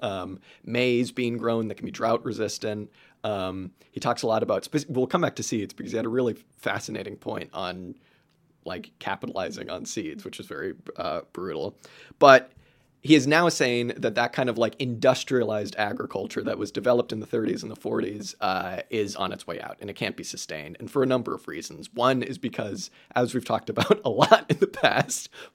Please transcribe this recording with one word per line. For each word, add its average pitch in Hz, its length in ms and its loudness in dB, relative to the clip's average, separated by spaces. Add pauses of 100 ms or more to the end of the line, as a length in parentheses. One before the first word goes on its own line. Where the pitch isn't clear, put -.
um, 95 380 -4 (240)
maize 123 480 2
being 120 240 -2
grown 113 320 0
that 104 80 -8
can - 100 -12
be - 60 -8
drought 113 320 0
resistant. 107 640 -4 (360)
Um, 95 460 -4 (200)
he - 80 -12
talks 120 220 -2
a 123 60 -2
lot 110 140 2
about, 107 220 0
spe-, 147 240 -4
we'll 127 180 0
come 175 140 0
back 151 160 0
to 127 80 -6
seeds 104 300 -4
because - 180 -12
he 113 60 -2
had 113 80 -2
a 113 40 -4
really 120 280 0 (200)
fascinating 104 600 -6
point - 340 -8
on, 90 440 -8 (680)
like, 92 360 -10
capitalizing 92 680 -6
on 90 140 -8
seeds, 78 400 -8
which - 160 -12
is - 60 -14
very, 78 300 -8 (200)
uh, 87 260 -4 (120)
brutal. 85 420 -6 (440)
But 135 340 10 (480)
he 151 140 8
is 131 120 8
now 165 200 6
saying 120 480 2
that 113 200 -2
that 120 180 0
kind 127 160 0
of, 110 80 -2
like, 113 220 2
industrialized 117 960 2
agriculture 104 680 -4
that 110 140 -2
was 98 120 -4
developed 120 440 2
in 110 80 -4
the 107 40 -10
thirties - 380 -2
and 110 80 -8
the 104 60 -12
forties, 107 640 -4
uh, 92 480 -2
is 104 260 -2
on 95 160 -4
its - 160 -12
way 85 140 -8
out, - 180 -12
and 101 100 -10
it 101 60 -8
can't 101 220 -4
be 85 60 -10
sustained, 78 580 -10
and 107 100 -12
for 143 100 2
a 131 40 4
number 127 280 0
of - 140 -12
reasons. 82 460 -12
One 123 280 2
is 131 160 -6
because, 104 540 -8 (240)
as 123 180 2
we've 123 120 -2
talked - 240 -2
about 117 320 2
<laughs> - 40 -4
a 127 40 0
lot 135 400 6
in 143 100 0
the 190 80 4
past, - 640 0 (260)